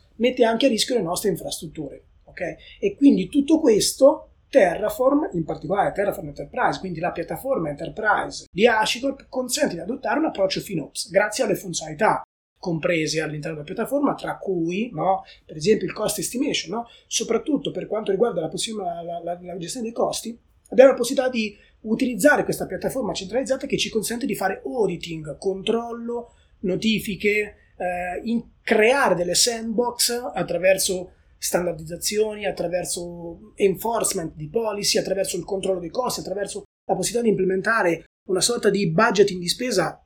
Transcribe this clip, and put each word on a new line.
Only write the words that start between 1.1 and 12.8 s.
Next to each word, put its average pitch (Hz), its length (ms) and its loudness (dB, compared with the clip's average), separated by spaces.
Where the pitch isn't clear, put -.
infrastrutture, 156 720 -8
ok? - 180 -14
E 202 160 0
quindi 208 340 6
tutto 311 300 4
questo 269 720 6
Terraform, 254 840 4
in 165 100 -2
particolare 160 480 -2
Terraform 190 380 -4
Enterprise, 190 500 -4
quindi 175 200 -8
la 165 120 -2
piattaforma 170 580 -4
Enterprise 170 840 -2
di 202 160 6
HashiCorp, 233 600 0
consente 254 460 -2
di 165 60 -8
adottare 226 380 -2
un 320 60 2
approccio 190 340 0
FinOps - 500 -8
grazie 208 340 2
alle 202 120 2
funzionalità 160 680 -2
comprese 160 600 -2